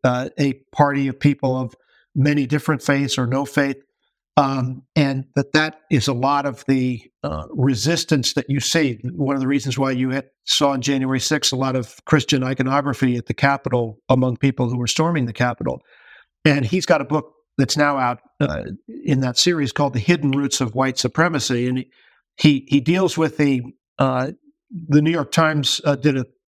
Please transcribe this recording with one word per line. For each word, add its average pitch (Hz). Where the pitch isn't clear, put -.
uh, 123
a 139
party 139
of 131
people 135
of 113
many 143
different 143
faiths 139
or 131
no 131
faith, 139
um, 131
and 135
that -
that 156
is 135
a 139
lot 139
of 135
the, 127
uh, 78
resistance 139
that 135
you 139
see. 127
One 139
of 139
the 131
reasons 131
why 135
you 127
had, 135
saw 143
on 135
January 131
sixth -
a 135
lot 131
of 123
Christian 135
iconography 131
at 120
the -
Capitol 123
among 127
people 127
who 123
were 120
storming 160
the 117
Capitol. -
And 143
he's 175
got 156
a 131
book 147
that's 135
now 147
out, 123
uh, -
in 135
that 127
series 156
called 143
The 127
Hidden 147
Roots 139
of 113
White 131
Supremacy. 131
And 127
he, -
he, 139
he 143
deals 175
with 160
the, 139
uh, 131
the 147
New 160
York 165
Times, 156
uh, 147
did 135
a 127